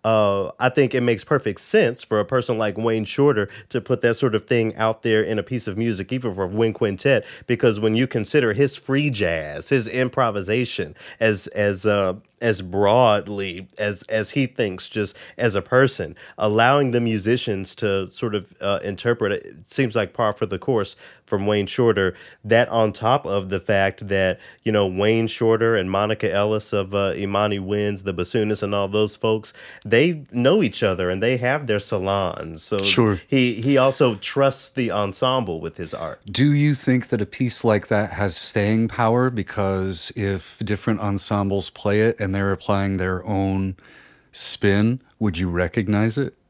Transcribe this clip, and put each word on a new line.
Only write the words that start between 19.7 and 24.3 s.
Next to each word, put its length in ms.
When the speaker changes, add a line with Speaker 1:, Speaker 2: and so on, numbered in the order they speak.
Speaker 1:
seems 220
like 180
par 200
for 120
the 140
course 360
from 220
Wayne 180
Shorter. 480
That 260
on 240
top 320
of 240
the 100
fact 500
that, 300